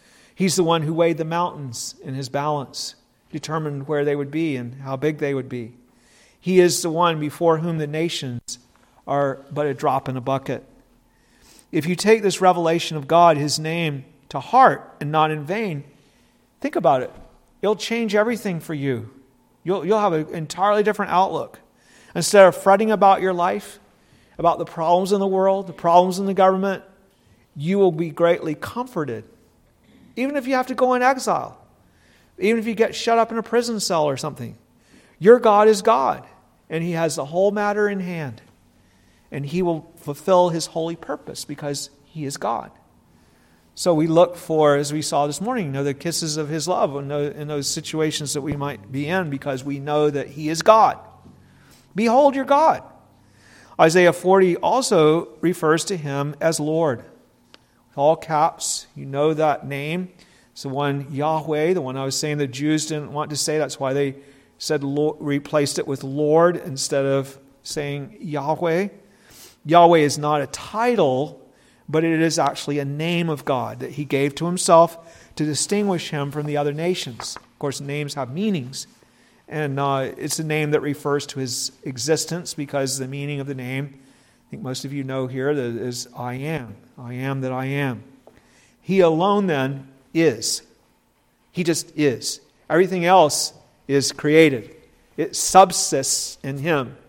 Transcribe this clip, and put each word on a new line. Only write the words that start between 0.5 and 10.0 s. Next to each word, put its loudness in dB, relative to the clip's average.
the 2
one 2
who -2
weighed 2
the -4
mountains -6
in -8
his -8
balance, -6
determined -6
where 0
they 0
would -4
be -2
and -10
how -6
big -2
they -2
would -4
be. -10
He 4
is 4
the -2
one 2
before 2
whom -4
the -4
nations -6
are 0
but -2
a -2
drop -2